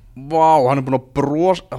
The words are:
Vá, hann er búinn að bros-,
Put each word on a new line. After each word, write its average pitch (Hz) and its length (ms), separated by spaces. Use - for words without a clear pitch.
Vá, 160 280
hann 135 180
er 131 60
búinn 131 100
að 127 140
bros-, 156 500